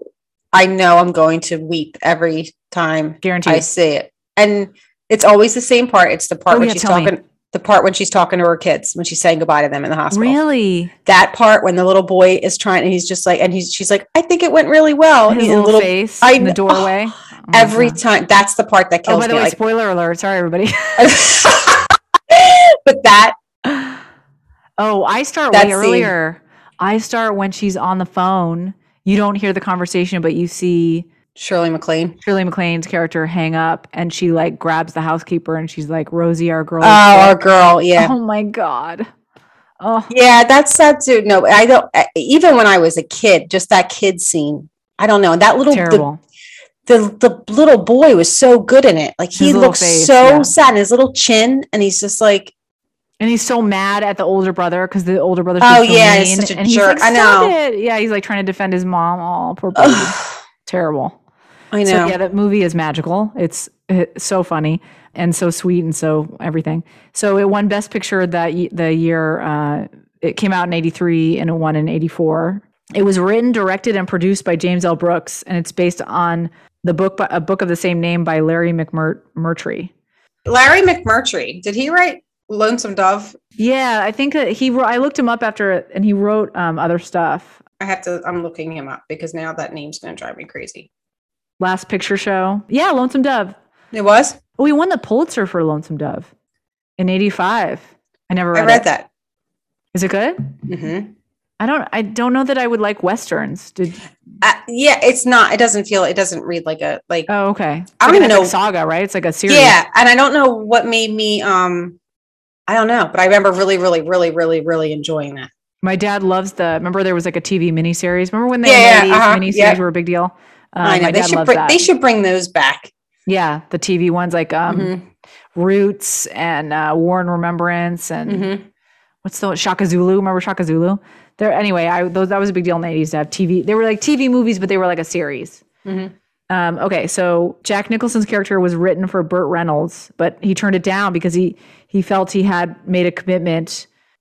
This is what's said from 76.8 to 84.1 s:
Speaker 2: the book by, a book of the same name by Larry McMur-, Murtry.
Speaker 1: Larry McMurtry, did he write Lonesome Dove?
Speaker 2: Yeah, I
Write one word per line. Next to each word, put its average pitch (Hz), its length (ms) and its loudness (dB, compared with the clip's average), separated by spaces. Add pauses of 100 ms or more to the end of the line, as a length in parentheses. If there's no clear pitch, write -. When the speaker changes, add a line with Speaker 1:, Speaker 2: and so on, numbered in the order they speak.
Speaker 2:
the 180 80 -2
book 190 240 -4
by, 202 140 -4
a 175 100 -4
book 185 220 -4
of 180 60 -4
the 170 80 -4
same 175 240 -4
name 170 240 -4
by 160 160 -2
Larry 165 320 -2
McMur-, 160 480 -6 (160)
Murtry. 165 540 -8 (540)
Speaker 1:
Larry 277 380 4
McMurtry, 220 800 -4
did 202 120 -8
he 262 140 -6
write 349 340 -2 (280)
Lonesome 214 440 -4
Dove? 196 400 -2 (220)
Speaker 2:
Yeah, 247 480 -2
I 214 80 -4